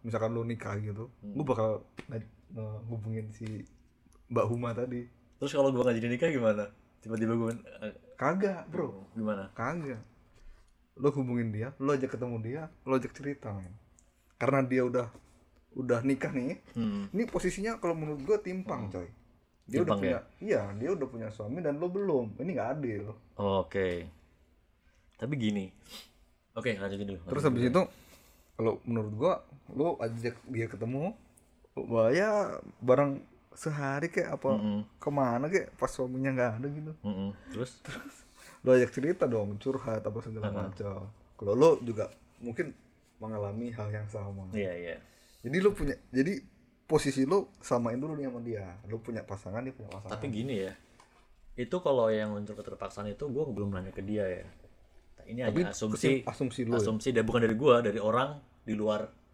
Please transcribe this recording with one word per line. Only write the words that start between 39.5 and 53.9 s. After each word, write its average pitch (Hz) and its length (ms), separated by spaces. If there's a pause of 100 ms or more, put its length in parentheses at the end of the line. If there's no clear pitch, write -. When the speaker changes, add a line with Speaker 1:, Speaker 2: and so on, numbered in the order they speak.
Speaker 1:
curhat 120 440
apa 104 200
segala 110 280
Speaker 2:
Heeh. 101 100
Speaker 1:
macam. 98 420 (340)
Kalau 101 200
lo 147 240
juga 110 320 (280)
mungkin 120 360 (420)
mengalami 110 540
hal 110 180
yang 104 180
sama. 98 440
Speaker 2:
Iya, 98 240
iya. 87 220 (440)
Speaker 1:
Jadi 127 180
lo 196 120
punya, 147 240 (140)
jadi 143 300 (460)
posisi 139 400
lo 175 240 (100)
samain 117 380
dulu 151 180
nih 143 120
sama 120 140
dia. 110 260 (180)
Lo 107 140
punya 113 240
pasangan, 98 380
dia 131 120
punya 110 160
pasangan. 104 240
Speaker 2:
Tapi 110 160
gini 123 320
ya, 95 120 (840)
itu 123 240
kalau 131 300
yang 107 240
unsur 104 220
keterpaksaan 101 540
itu 104 180
gua 139 180
belum 101 260
nanya 92 200